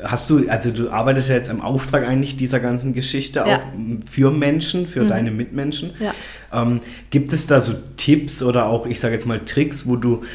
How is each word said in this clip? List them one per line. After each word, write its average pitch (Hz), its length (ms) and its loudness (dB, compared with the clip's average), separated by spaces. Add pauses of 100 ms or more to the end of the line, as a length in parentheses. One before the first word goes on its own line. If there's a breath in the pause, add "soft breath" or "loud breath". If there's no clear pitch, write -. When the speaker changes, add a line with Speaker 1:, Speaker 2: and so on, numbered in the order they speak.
Speaker 1:
hast - 280 -4
du, 139 180 6
also 113 220 0
du 117 200 -2
arbeitest 131 380 2
ja 135 60 4
jetzt 120 160 0
im 110 100 -4
Auftrag 131 480 0
eigentlich 135 280 0
dieser 131 240 0
ganzen 120 340 0
Geschichte, 135 460 -2
Speaker 2:
Ja. 202 160 2
Speaker 1:
auch - 40 -2 (500)
für 135 200 6
Menschen, 156 560 0
für 131 160 -2
Speaker 2:
Mhm. 107 60 4
Speaker 1:
deine 113 240 2
Mitmenschen. 143 680 -4
Speaker 2:
Ja. 208 160 -4 (400 loud breath)
Speaker 1:
Ähm, 120 260 2 (300 loud breath)
gibt 139 220 0
es 160 160 0
da 135 120 6
so 120 120 -2 (240)
Tipps - 460 2
oder 120 240 4
auch, 117 200 0
ich 120 140 -4
sag 120 100 0
jetzt 113 160 -4
mal, 110 180 -2
Tricks, 143 440 0
wo 123 80 4
du 117 260 0 (120 loud breath)